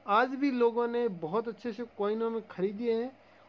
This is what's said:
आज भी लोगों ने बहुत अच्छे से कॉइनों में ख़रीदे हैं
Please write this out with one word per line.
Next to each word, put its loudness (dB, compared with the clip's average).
आज 4
भी 2
लोगों 4
ने 2
बहुत -2
अच्छे -8
से -8
कॉइनों 0
में -4
ख़रीदे -2
हैं -2